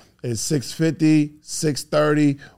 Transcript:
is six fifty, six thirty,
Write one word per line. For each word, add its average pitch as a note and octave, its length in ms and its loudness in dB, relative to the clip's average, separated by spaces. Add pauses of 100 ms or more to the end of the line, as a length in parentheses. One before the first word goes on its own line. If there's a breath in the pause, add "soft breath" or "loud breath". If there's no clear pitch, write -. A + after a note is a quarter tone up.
(240 loud breath)
is A#2+ 160 -6
six - 320 -4
fifty, D#3 720 2
six - 420 -4
thirty, D3+ 540 2 (200 loud breath)